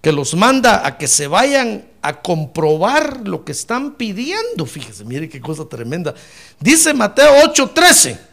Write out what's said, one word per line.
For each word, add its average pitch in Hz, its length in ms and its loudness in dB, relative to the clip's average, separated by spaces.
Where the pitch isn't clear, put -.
que 156 100 2
los 143 240 -2
manda 226 520 2
a 135 100 -6
que 143 100 -6
se 143 200 -2
vayan 233 580 0
a 147 200 -6
comprobar 180 1040 -2
lo 175 160 -8
que - 80 -12
están 262 420 -6
pidiendo. 285 720 -8
Fíjese, 110 380 -16
mire 135 240 -10
qué 135 140 -18
cosa 151 260 -10
tremenda. 131 460 -8
Dice 311 340 2
Mateo 277 500 4
ocho 311 260 2
trece. 320 480 2